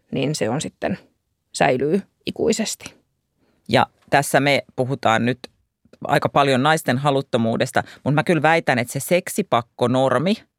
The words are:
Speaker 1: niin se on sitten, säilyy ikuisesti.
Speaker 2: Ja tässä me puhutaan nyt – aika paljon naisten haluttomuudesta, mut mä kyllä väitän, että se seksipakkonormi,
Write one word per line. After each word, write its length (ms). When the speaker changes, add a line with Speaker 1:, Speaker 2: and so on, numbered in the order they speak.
Speaker 1:
niin 240
se 160
on 100
sitten, 380
säilyy 500
ikuisesti. 680
Speaker 2:
Ja 180
tässä 300
me 220
puhutaan 500
nyt – 120
aika 240
paljon 340
naisten 360
haluttomuudesta, 840
mut 100
mä 100
kyllä 180
väitän, 360
että 140
se 80
seksipakkonormi, 1300